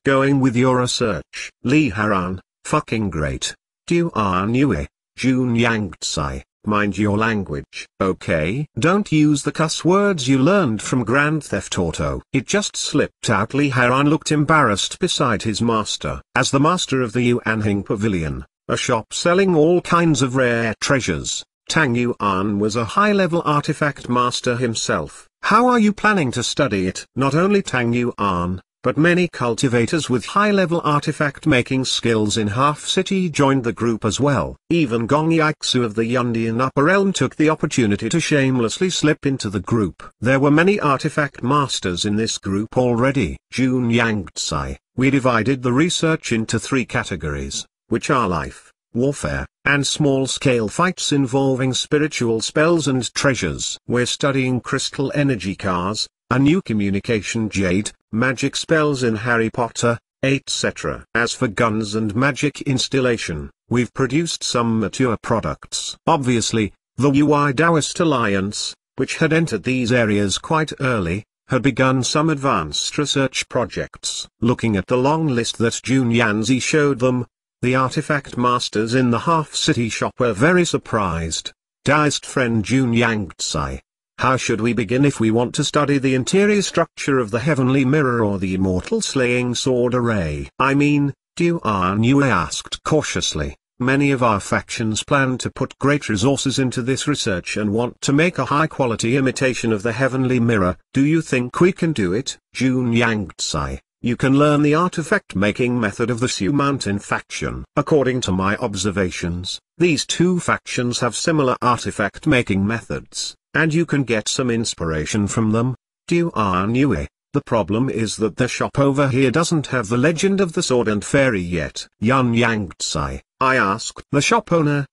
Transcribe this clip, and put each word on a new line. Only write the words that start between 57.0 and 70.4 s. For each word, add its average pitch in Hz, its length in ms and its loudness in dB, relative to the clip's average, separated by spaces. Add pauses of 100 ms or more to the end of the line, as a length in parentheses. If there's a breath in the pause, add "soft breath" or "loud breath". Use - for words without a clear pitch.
jade, 95 420 0 (220)
magic 127 420 -2
spells 151 480 0
in 113 140 0
Harry 113 320 0
Potter, 117 500 -2 (240)
et 135 260 -2
cetera. 73 640 -6
As 117 200 0
for 127 140 -2
guns 107 480 -2
and 110 200 -2
magic 139 460 -2
installation, 120 880 -2 (200)
we've 120 240 0
produced 139 500 -2
some 117 360 0
mature 110 420 0
products. - 760 -4 (100)
Obviously, 117 640 0 (220)
the 131 160 2
UI 143 420 4
Daoist 156 460 0
Alliance, 107 760 0 (220)
which - 220 -4
had 156 160 2
entered 156 300 0
these 127 280 0
areas 104 460 2
quite 156 420 -2